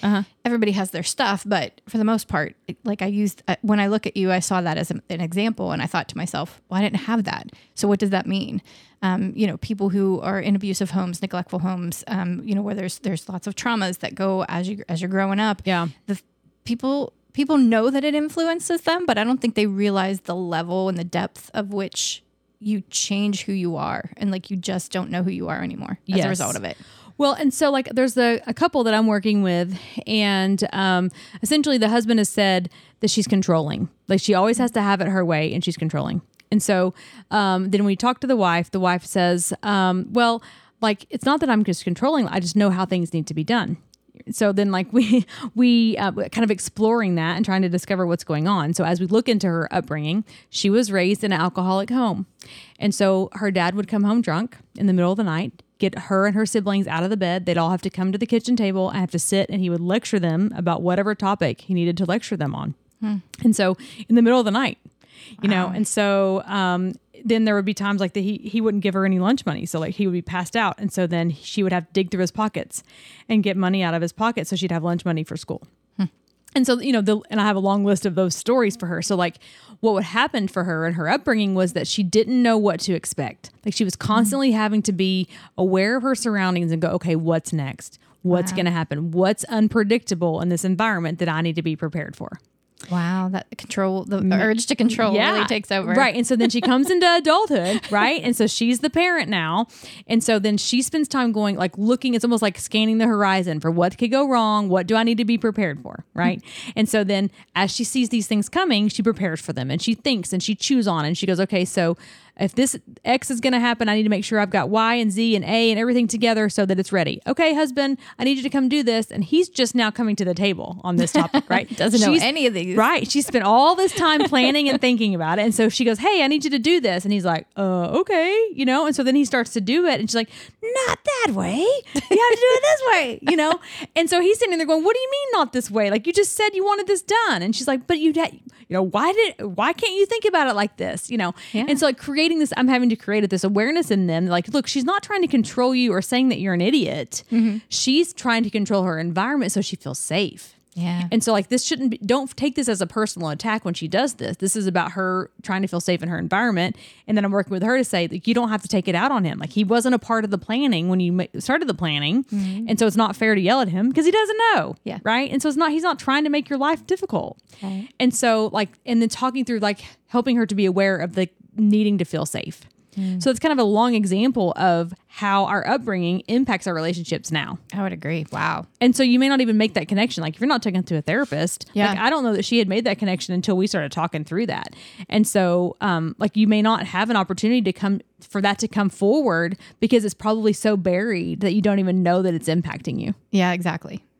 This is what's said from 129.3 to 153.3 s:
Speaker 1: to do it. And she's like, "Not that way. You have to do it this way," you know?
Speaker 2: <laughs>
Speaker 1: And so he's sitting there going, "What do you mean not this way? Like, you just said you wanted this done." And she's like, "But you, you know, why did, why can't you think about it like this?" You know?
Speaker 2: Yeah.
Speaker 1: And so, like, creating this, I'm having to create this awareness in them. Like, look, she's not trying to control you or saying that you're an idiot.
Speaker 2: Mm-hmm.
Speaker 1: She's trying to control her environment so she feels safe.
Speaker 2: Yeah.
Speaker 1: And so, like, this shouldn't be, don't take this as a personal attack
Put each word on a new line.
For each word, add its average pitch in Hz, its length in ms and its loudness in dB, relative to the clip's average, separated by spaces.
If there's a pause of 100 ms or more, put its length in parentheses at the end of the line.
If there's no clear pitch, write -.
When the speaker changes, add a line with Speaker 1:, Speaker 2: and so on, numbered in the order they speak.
Speaker 1:
to 226 80 -2
do 285 240 2
it. 285 140 2
And 214 100 -2
she's 226 60 -2
like, 226 140 -2 (580)
"Not - 120 0 (260)
that 277 100 0
way. 190 240 -2
You 339 40 0 (300)
have - 160 -4
to - 0 -
do 466 480 6
it 508 60 -2
this 605 180 4 (100)
way," 285 280 0 (100)
you 349 80 4
know? 311 280 2
Speaker 2:
<laughs> - 300 -14
Speaker 1:
And 330 140 2
so 359 120 4
he's 403 180 4
sitting 370 180 2
there 320 80 -2
going, 311 180 2
"What 440 120 4
do 508 60 -2
you 523 100 -4
mean 554 220 -2
not 311 200 0
this 254 160 -4
way? 202 220 0
Like, 214 160 0
you 339 60 0
just 403 220 2
said 427 180 0
you 381 120 -2
wanted 403 220 0
this 392 160 0
done." 403 400 0
And 214 120 0
she's 262 120 -6
like, 262 180 0
"But 339 140 0
you, 311 140 2
you 226 280 -4 (280)
know, 185 140 0
why 214 300 0
did, 359 420 0
why 233 180 0
can't 392 200 -2
you 392 140 2
think 440 180 -2
about 339 220 2
it 220 80 0
like 202 220 -2
this?" - 340 -6
You 240 60 -4
know? 175 160 -2 (180)
Speaker 2:
Yeah. 226 160 -2
Speaker 1:
And 285 120 2
so, 311 60 4
like, 262 120 0
creating 311 420 0
this, 302 180 0
I'm 254 100 2
having 247 220 4
to 226 60 2
create 208 340 0
this 185 140 0
awareness 226 480 0
in 196 160 4
them. 165 200 0
Like, 175 220 0
look, 269 180 0
she's 262 180 -2
not 392 180 0
trying 403 180 -2
to 339 60 2
control 247 480 2
you 247 180 2
or 190 80 0
saying 254 280 2
that 233 100 0
you're 190 140 -2
an 175 80 2
idiot. 185 680 0
Speaker 2:
Mm-hmm. 220 260 2 (120)
Speaker 1:
She's 294 440 0
trying 233 300 0
to 208 60 -2
control 202 340 0
her 170 160 0
environment 202 520 -2
so 202 100 0
she 196 140 -6
feels 160 240 -10
safe. - 560 -4 (200)
Speaker 2:
Yeah. 175 360 -4
Speaker 1:
And 226 120 2
so, 226 80 0
like, 208 180 0
this 254 140 0
shouldn't 262 280 -2
be, - 80 -6
don't 254 360 -2
take 262 200 -2
this 254 120 -2
as 202 140 0
a 196 60 -2
personal 185 420 -4
attack 214 340 -4